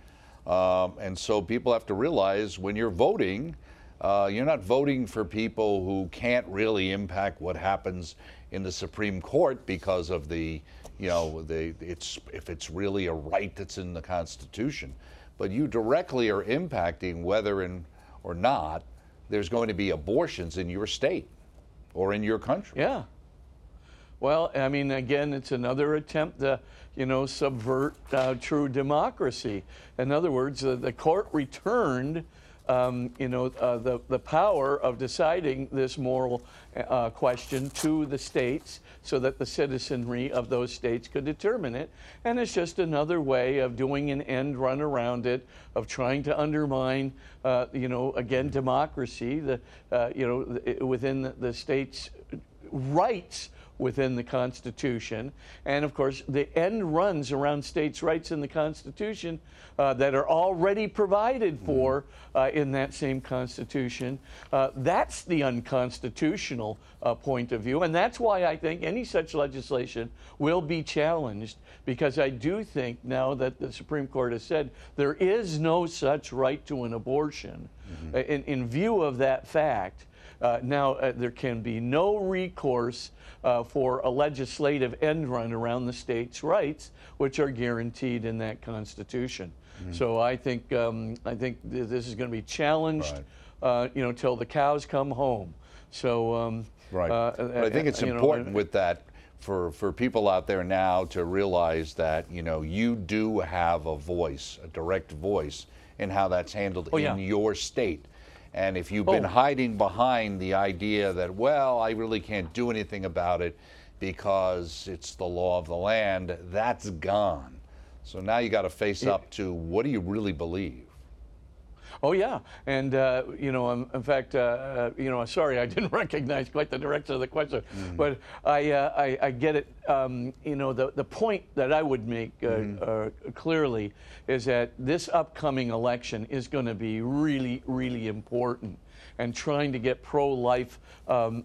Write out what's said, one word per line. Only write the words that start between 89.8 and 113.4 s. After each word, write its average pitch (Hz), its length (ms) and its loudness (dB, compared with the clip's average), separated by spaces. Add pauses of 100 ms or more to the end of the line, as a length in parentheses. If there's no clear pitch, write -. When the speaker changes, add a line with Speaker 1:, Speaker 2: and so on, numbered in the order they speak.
Speaker 1:
Mm-hmm. 90 120 -8
Speaker 2:
So 117 260 2
I 120 180 4
think, 123 360 -4
um, 113 420 0 (100)
I 117 100 -4
think 120 220 -4 (140)
th-, 123 160 -4
this 120 200 -4
is 120 80 -8
gonna 120 160 -4
be 113 120 -4
challenged, 156 680 0
Speaker 1:
Right. 71 100 -10 (600)
Speaker 2:
uh, 123 100 -2
you 135 100 -2
know, 123 80 0
till 123 240 0
the 117 100 -4
cows 147 400 2
come 139 260 0
home. 117 420 -2 (380)
So, 117 440 0
um, 113 300 -2 (260)
Speaker 1:
Right. 104 200 2
Speaker 2:
uh, 117 260 2
Speaker 1:
But 120 200 -2
I 117 120 4
think 156 160 2
Speaker 2:
uh, 147 40 2
Speaker 1:
it's - 120 0
Speaker 2:
you 127 60 2
know, 127 80 0
Speaker 1:
important 127 320 4
Speaker 2:
and 98 80 -2
Speaker 1:
with 104 160 2
that 87 320 2 (360)
for, 90 320 -2
for 98 200 -2
people 113 380 2
out 92 180 4
there 95 160 2
now 92 420 4
to 87 200 -2
realize 85 720 2
that, 80 360 0
you 87 100 -8
know, 80 200 -2
you 107 340 0
do 110 440 -2
have 85 460 0
a 80 120 -2
voice, 78 640 -4
a 82 40 -14
direct 82 440 -2
voice 78 540 -2 (340)
in 104 100 -2
how 98 200 2
that's 90 240 0
handled 98 400 -4
Speaker 2:
Oh, 160 40 2
yeah. 147 160 0
Speaker 1:
in 98 60 -4
your 104 340 2
state. 92 520 -2 (480)
And 95 220 0
if 90 160 -4
you've 104 140 0
been 95 200 4
Speaker 2:
Oh. 92 40 0
Speaker 1:
hiding 127 480 4
behind 107 640 2
the 92 140 0
idea 98 580 2
that, 90 200 -2
"Well, 131 460 2
I 113 120 2
really 110 280 -2
can't 95 320 -6
do 120 180 0
anything 104 360 -4
about 87 360 0